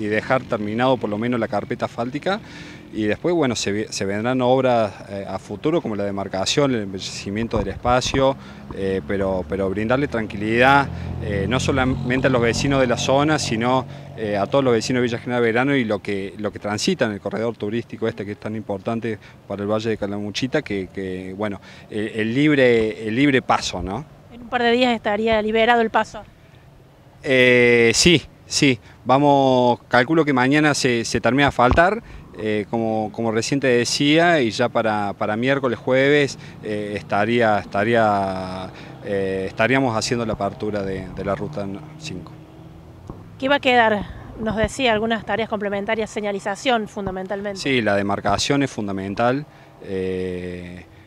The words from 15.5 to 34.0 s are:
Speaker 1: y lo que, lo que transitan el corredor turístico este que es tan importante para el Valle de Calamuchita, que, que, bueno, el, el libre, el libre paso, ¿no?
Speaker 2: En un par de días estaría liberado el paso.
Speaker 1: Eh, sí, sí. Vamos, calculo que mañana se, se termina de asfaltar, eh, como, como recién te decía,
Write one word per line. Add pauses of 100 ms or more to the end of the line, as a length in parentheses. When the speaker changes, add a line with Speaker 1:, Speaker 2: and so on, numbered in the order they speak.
Speaker 1:
y
lo
que,
lo
que
transitan
el
corredor
turístico
este
que
es
tan
importante (300)
para
el
Valle
de
Calamuchita,
que,
que,
bueno, (300)
el,
el
libre,
el
libre
paso,
¿no? (260)
Speaker 2:
En
un
par
de
días
estaría
liberado
el
paso. (1040)
Speaker 1:
Eh,
sí, (240)
sí. (240)
Vamos,
calculo
que
mañana
se,
se
termina
de
asfaltar, (320)
eh,
como,
como
recién
te
decía,